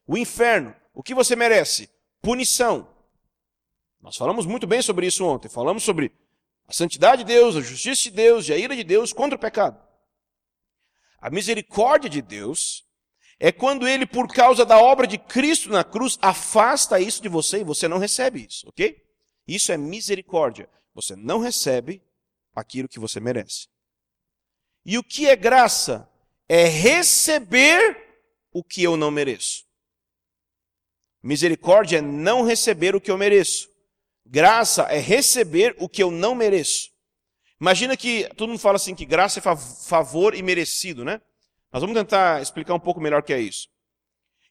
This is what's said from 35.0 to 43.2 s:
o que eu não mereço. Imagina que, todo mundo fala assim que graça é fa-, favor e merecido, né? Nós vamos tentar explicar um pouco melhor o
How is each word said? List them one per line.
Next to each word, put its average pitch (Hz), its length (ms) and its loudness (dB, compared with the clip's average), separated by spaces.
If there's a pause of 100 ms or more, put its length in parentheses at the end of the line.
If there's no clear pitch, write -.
o 175 120 -8
que - 120 -6
eu 185 80 2
não 180 240 -2
mereço. 202 560 -2 (720)
Imagina 185 380 2
que, 226 400 -4
todo 220 100 -6
mundo 226 120 -8
fala 196 180 2
assim 185 180 -8
que 160 80 -16
graça 160 360 0
é - 20 -12
fa-, 170 160 0
favor 160 760 -2
e 190 80 -10
merecido, 170 640 -4
né? 185 160 -8 (500)
Nós 127 120 -8
vamos 220 160 -4
tentar 185 440 0
explicar 160 320 -8
um 175 60 -2
pouco 175 220 -6
melhor 151 180 0
o 147 40 -2